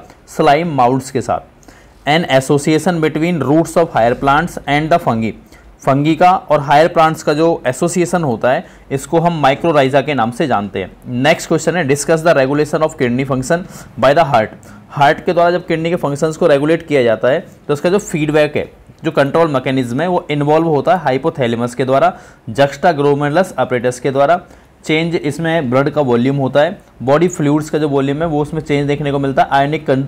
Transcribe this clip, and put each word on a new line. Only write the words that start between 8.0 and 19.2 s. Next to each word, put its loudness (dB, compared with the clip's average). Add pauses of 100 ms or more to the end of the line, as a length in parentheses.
होता 0
है -2 (240)
इसको -2
हम 0
mycorrhiza 2
के -2
नाम 0
से -4
जानते -2
हैं। -8 (120)
नेक्स्ट 0
क्वेश्चन -2
है, -2
discuss 0
the 4
regulation 0
of 0
kidney -2
function -2 (420)
by 4
the 4
heart। 2 (420)
हार्ट 4
के 0
द्वारा 4
जब -2
किडनी -2
के 0
फंक्शंस -2
को 2
रेगुलेट 2
किया 2
जाता 2
है 0 (220)
तो 0
उसका -2
जो 2
फीडबैक 0
है, -6 (320)
जो -4
कंट्रोल 2